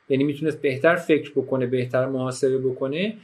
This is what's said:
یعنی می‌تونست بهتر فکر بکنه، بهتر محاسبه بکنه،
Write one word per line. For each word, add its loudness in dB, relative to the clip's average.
یعنی 2
می‌تونست -2
بهتر 4
فکر 2
بکنه، 0
بهتر 0
محاسبه 0
بکنه، -4